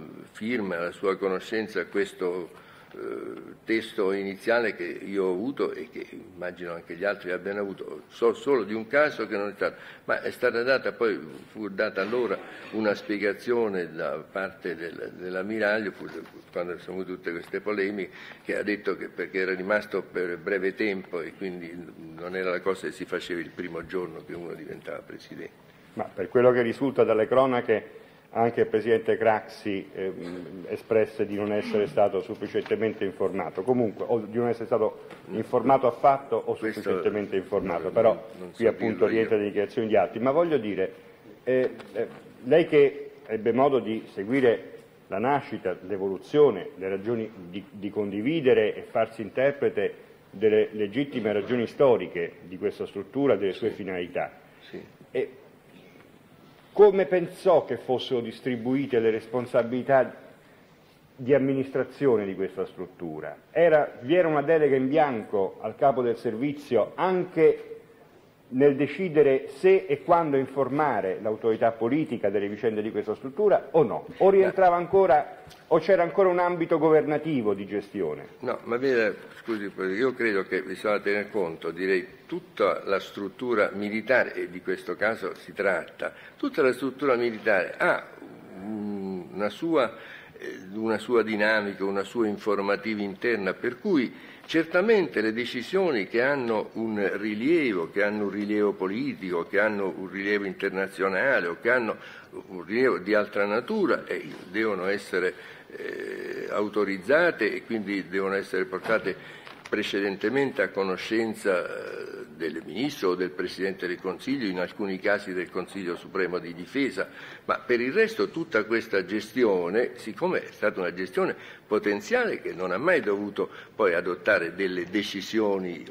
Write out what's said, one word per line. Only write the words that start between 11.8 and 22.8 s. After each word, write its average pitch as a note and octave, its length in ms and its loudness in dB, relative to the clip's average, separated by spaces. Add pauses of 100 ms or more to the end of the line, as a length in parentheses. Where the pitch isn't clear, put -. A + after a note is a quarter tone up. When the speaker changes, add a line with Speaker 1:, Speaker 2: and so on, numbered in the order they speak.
Speaker 1:
allora G#2+ 360 0 (340)
una G#2+ 220 2
spiegazione G2+ 1000 -2
da D#2 360 -4
parte F#2+ 460 -6
del, E2 400 -10
dell'ammiraglio, G2+ 760 -2
fu, - 140 -12 (460)
quando F2 280 -6
sono F#2 180 -10
avute F#2 160 -6
tutte F2+ 180 -8
queste F2 300 -6
polemiche, G2+ 500 -2 (320)
che F#2+ 140 -4
ha - 60 -2
detto G2+ 340 -2
che F#2 100 -8
perché F2+ 320 -6
era F#2+ 160 0
rimasto G2 460 -2
per F2+ 360 -6
breve F#2+ 380 -2
tempo F#2+ 460 -4
e D#2+ 160 -10
quindi F2+ 340 -8 (460)
non F2+ 180 -8
era F#2 140 -2
la F2+ 100 0
cosa F#2 280 -2